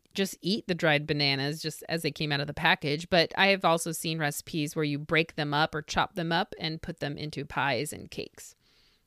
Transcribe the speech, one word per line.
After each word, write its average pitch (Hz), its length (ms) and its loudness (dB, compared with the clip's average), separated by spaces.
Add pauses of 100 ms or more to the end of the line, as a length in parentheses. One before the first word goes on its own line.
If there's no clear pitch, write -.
(160)
just 196 260 -2
eat 196 260 -2
the 180 60 0
dried 151 320 2
bananas 147 560 0
just - 260 -8
as 165 140 -2
they 160 80 -2
came 151 220 -4
out 143 100 0
of 147 60 -4
the 147 60 -8
package, 165 560 0
but 170 280 4
I 190 100 6
have 196 160 4
also 170 280 4
seen 160 260 -4
recipes 147 580 -4
where 160 80 0
you 147 140 0
break 160 380 2
them 147 180 -2
up 156 220 2
or 151 80 -4
chop - 320 0
them 165 160 -2
up 175 280 0
and 160 220 -6
put - 180 -10
them 147 180 -4
into 147 280 -8
pies 139 480 -2
and 92 160 -14
cakes. - 460 -14 (520)